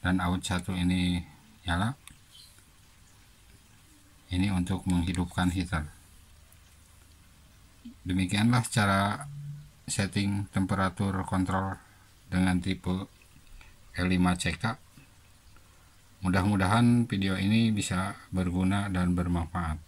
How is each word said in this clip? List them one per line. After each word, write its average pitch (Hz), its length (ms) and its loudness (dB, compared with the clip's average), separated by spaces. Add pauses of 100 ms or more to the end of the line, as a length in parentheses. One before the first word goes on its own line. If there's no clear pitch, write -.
Dan 92 160 2
out 90 240 0
satu 92 320 -4
ini 90 480 0 (400)
nyala. 95 320 -2 (2500)
Ini 95 160 2
untuk 90 400 0
menghidupkan 90 640 0
heater. 85 320 -4 (2250)
Demikianlah 101 640 2
cara 101 640 0 (560)
setting 101 640 -2
temperatur 95 800 -2
kontrol 95 480 -2 (560)
dengan 90 320 2
tipe 92 400 -4 (880)
L 90 160 -2
lima 90 320 4
C 82 160 -4
K. 113 160 -4 (1500)
Mudah-mudahan 104 800 4
video 95 320 -2
ini 110 320 4
bisa 95 480 -2 (160)
berguna 95 560 0
dan 90 240 0
bermanfaat. 85 640 -2 (100)